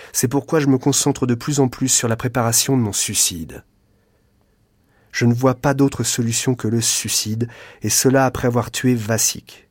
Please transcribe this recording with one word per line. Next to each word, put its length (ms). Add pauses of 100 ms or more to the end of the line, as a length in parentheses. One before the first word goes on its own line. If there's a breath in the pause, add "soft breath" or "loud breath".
(140 loud breath)
C'est 140
pourquoi 320
je 80
me 100
concentre 480
de 80
plus 260
en 80
plus 200
sur 200
la 80
préparation 640
de 40
mon 120
suicide. 680 (1500)
Je 160
ne 80
vois 200
pas 200
d'autre 280
solution 520
que 140
le 120
suicide, 680 (340 loud breath)
et 80
cela 340
après 240
avoir 220
tué 240
Vasik 760